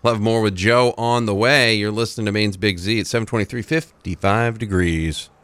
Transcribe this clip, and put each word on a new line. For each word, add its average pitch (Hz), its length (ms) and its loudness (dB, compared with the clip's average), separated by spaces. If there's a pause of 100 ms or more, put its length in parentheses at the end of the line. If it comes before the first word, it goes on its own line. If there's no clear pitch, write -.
We'll 117 120 2
have 107 60 -4
more 113 220 2
with 104 140 0
Joe 117 420 4
on 117 280 0
the 104 80 0
way. 117 420 4
You're 104 160 -2
listening 110 340 -4
to 101 60 -2
Maine's 104 240 0
Big 95 240 -2
Z 107 180 -2
at 101 80 -4
seven 113 200 -2
twenty-three, 113 360 -4
fifty-five 113 960 -2
degrees. 87 720 -2 (140)